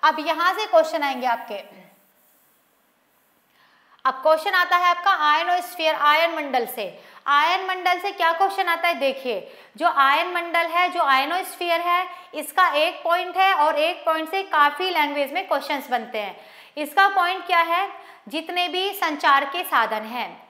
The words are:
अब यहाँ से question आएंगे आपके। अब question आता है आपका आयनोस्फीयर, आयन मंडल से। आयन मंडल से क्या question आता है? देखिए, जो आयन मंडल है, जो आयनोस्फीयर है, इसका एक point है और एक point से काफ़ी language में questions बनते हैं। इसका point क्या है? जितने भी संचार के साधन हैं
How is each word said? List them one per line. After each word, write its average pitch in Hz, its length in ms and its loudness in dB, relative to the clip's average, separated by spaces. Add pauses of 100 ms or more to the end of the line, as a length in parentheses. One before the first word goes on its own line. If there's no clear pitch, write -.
अब 320 160 2
यहाँ 330 340 0
से 427 120 -4
question 320 380 2
आएंगे 254 240 -4
आपके। 226 340 -4 (2500)
अब 269 180 0
question 320 280 2
आता 359 260 2
है 359 80 2
आपका 349 260 2 (140)
आयनोस्फीयर, 330 720 0
आयन 320 400 2
मंडल 262 300 -2
से। 208 340 -10 (280)
आयन 320 400 2
मंडल 370 320 0
से 392 120 -6
क्या 339 200 0
question 330 360 0
आता 339 200 0
है? 339 60 2
देखिए, 254 460 -4 (380)
जो 320 120 0
आयन 294 440 2
मंडल 339 340 -2
है, 349 220 2
जो 339 140 0
आयनोस्फीयर 330 760 0
है, 349 260 0 (260)
इसका 349 400 2
एक 320 300 0
point 359 340 -2
है 381 180 4
और 302 240 2
एक 339 260 -2
point 320 260 -2
से 392 120 -2
काफ़ी 311 460 2
language 285 440 -2
में 370 140 -4
questions 285 420 -4
बनते 226 300 -4
हैं। 196 200 -10 (380)
इसका 302 320 2
point 370 360 0
क्या 349 140 2
है? 349 300 0 (380)
जितने 339 400 -4
भी 370 260 -4
संचार 302 520 2
के 349 180 -6
साधन 220 420 0
हैं 226 240 -10 (200)